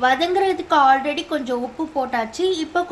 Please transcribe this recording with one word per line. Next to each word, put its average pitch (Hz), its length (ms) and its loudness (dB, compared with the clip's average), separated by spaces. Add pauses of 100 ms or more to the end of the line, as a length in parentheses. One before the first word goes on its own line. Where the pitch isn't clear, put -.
வதங்குறதுக்கு 339 800 2
already 269 380 2 (100)
கொஞ்சம் 247 340 -4
உப்பு - 180 -6 (120)
போட்டாச்சு. 240 480 -4 (180)
இப்போ 330 180 -2 (100)